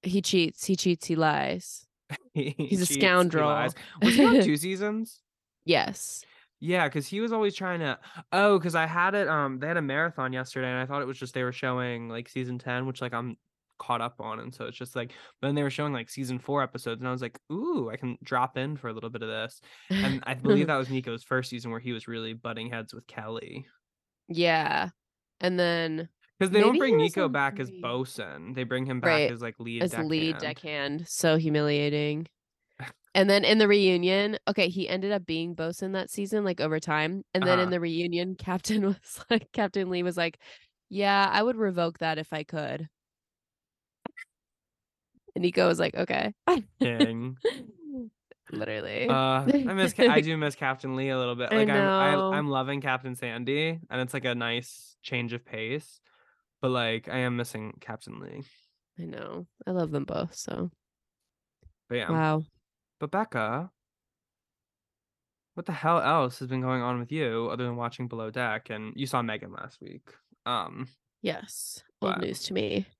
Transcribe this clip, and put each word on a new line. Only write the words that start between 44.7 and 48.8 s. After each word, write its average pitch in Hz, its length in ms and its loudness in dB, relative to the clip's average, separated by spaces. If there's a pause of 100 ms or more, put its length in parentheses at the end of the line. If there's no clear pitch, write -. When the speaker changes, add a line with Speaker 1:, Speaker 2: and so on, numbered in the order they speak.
Speaker 1:
And 180 80 -2
Nico 180 240 4
was 170 120 4
like, 156 160 0
"Okay." - 380 0 (140)
<laughs> 320 340 0
Speaker 2:
Dang. 120 560 0 (1120)
Speaker 1:
Literally. 107 580 -4